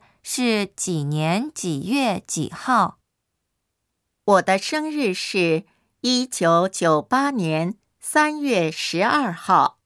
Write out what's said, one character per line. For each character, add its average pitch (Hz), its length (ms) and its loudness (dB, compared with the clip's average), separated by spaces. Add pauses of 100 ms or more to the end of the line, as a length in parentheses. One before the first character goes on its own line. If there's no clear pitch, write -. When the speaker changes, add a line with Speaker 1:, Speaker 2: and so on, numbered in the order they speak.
(220)
Speaker 1:
是 220 460 0
几 165 360 -4
年 160 480 -2
几 160 380 -4
月 254 380 0
几 - 240 -4
号？ - 480 -2 (1200)
Speaker 2:
我 190 180 6
的 190 180 2
生 311 300 -4
日 269 260 0
是 170 500 0 (360)
一 254 260 0
九 170 420 2
九 160 320 2
八 277 300 0
年 170 440 -2 (240)
三 302 400 0
月 196 320 0
十 170 320 -4
二 254 300 0
号。 165 520 2